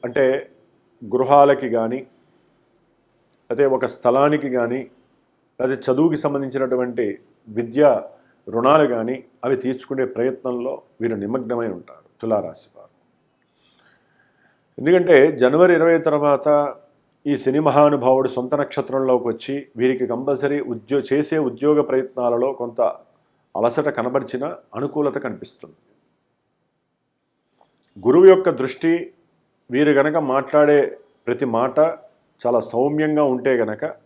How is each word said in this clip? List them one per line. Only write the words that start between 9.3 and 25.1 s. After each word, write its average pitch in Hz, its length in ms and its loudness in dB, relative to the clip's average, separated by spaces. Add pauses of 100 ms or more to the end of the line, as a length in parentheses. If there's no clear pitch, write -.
అవి 131 180 0
తీర్చుకునే 131 420 -4 (100)
ప్రయత్నంలో 123 580 -6 (280)
వీరు 113 220 -4
నిమగ్నమై 117 440 -6 (100)
ఉంటారు 78 280 -20 (160)
తులారాశి 101 540 -6
వారు. - 180 -20 (1900)
ఎందుకంటే 175 380 4 (260)
జనవరి 165 360 4
ఇరవై 165 180 4 (120)
తర్వాత 147 380 0 (840)
ఈ 143 120 0
శని 135 240 0
మహానుభావుడు 131 720 4
సొంత 127 240 -4
నక్షత్రంలోకి 131 680 -2
వచ్చి 117 240 -8 (240)
వీరికి 127 340 0
కంపల్సరీ 139 460 -4 (140)
ఉద్యో-, 135 380 -4
చేసే 151 260 -2 (120)
ఉద్యోగ 143 400 0
ప్రయత్నాలలో 127 600 -2 (120)
కొంత 120 200 -6 (800)
అలసట 120 300 -2 (100)
కనబరిచిన 127 460 -6 (320)
అనుకూలత 139 480 -4